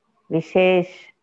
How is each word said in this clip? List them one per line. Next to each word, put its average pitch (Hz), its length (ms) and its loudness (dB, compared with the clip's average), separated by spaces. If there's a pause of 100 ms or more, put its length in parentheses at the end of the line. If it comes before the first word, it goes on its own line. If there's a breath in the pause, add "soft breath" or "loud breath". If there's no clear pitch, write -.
(320)
विशेष 180 560 0 (360)